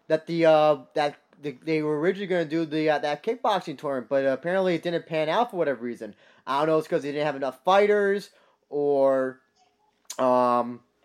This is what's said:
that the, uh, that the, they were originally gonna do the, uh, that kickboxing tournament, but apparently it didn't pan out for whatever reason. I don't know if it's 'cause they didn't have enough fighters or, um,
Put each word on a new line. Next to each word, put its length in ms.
that 200
the, 180
uh, 320
that 220
the, 220
they 180
were 160
originally 300
gonna 160
do 220
the, 240
uh, 100
that 240
kickboxing 540
tournament, 320
but 160
apparently 500
it 80
didn't 240
pan 220
out 220
for 60
whatever 240
reason. 320
I 140
don't 80
know 100
if 40
it's 80
'cause 140
they 100
didn't 120
have 120
enough 260
fighters 680
or, 680
um, 640